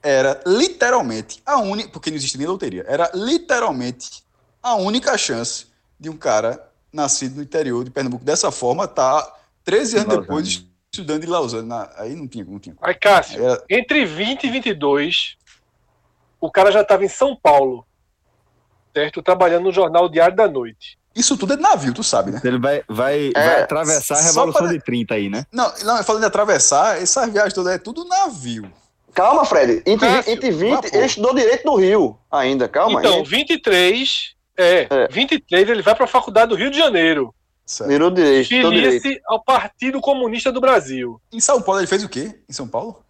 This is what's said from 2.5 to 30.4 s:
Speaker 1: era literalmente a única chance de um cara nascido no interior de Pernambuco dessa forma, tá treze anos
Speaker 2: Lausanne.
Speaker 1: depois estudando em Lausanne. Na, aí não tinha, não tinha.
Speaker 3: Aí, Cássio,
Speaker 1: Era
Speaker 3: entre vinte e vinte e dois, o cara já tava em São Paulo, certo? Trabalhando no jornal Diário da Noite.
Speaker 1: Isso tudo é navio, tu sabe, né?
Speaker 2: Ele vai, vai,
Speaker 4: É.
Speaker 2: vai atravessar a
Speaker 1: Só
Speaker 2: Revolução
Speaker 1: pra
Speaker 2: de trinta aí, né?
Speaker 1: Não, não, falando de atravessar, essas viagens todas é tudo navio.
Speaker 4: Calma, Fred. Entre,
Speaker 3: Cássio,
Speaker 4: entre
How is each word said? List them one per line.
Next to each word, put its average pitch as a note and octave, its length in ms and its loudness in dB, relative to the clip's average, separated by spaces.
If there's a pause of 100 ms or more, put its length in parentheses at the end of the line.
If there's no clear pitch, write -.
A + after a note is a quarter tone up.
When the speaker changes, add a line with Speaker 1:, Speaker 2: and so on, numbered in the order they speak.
Speaker 1:
era D#3+ 260 0
literalmente G#3+ 1080 -4 (400)
a A#3+ 120 -2
única G#3+ 440 0
chance - 480 -6 (340)
de D#3 80 -14
um D#3 80 -12
cara A2+ 520 -2 (240)
nascido C#3 440 -4
no D3 60 -10
interior C3+ 420 -4
de B2+ 60 -14
Pernambuco B2+ 340 -6
dessa D#3+ 260 -2
forma, C3 380 -4
tá C#3 420 0 (320)
treze A3+ 340 0
anos G#3 120 0
Speaker 2:
Lausanne. G#3 180 -2
Speaker 1:
depois D#3 400 -6 (260)
estudando D#3 320 -6
em E3+ 40 -10
Lausanne. A#2+ 400 -4
Na, A#2 280 -10
aí A2 200 -10
não D#3 100 -14
tinha, A2+ 180 -12
não G2 140 -16
tinha. F2 240 -20
Speaker 3:
Aí, F3+ 120 -2
Cássio, - 500 2
Speaker 1:
Era B2+ 240 0
Speaker 3:
entre B3 360 0
vinte G3+ 400 -6
e C4 60 -2
vinte B3+ 160 -6
e G#3+ 80 -4
dois, C#3+ 600 -2 (1040)
o D#3 100 -6
cara G3 220 4
já G#3 120 4
tava G3 200 2
em G3 40 0
São C4+ 280 0
Paulo, - 500 4 (1080)
certo? D3+ 280 -4
Trabalhando F3+ 420 4
no F#3 80 2
jornal F3 360 4
Diário E3 280 4
da G#3+ 120 4
Noite. B2 500 -8 (160)
Speaker 1:
Isso A#3+ 220 0
tudo G3 160 -2
é D4 40 0
navio, C#4 360 2
tu A#2+ 100 -8
sabe, G#2+ 300 -2
né? - 100 -8
Speaker 2:
Ele B2+ 160 -2
vai, C#3 300 -2
vai, C#3 460 -2
Speaker 4:
É. D3 100 2
Speaker 2:
vai E3 180 4
atravessar D3+ 520 -2
a C#3+ 40 0
Speaker 1:
Só D#3+ 100 2 (120)
Speaker 2:
Revolução C#4 220 2
Speaker 1:
pra F3 100 0
Speaker 2:
de D#3+ 100 -4
trinta A#2+ 320 -4
aí, G2+ 140 -4
né? A2 240 -8
Speaker 1:
Não, A#3 200 -2 (120)
não, A3 180 0
falando A3 200 -2
de A3 40 2
atravessar, G3+ 760 2
essas A3+ 300 -2
viagens G#3 220 0
todas F#3 220 -2
é F3+ 40 -6
tudo C#4 260 -12
navio. D#3 680 -4 (440)
Speaker 4:
Calma, C4 300 4
Fred. C3 400 2
Entre, A3 240 4
Speaker 3:
Cássio, B3 240 2
Speaker 4:
entre B3 180 -2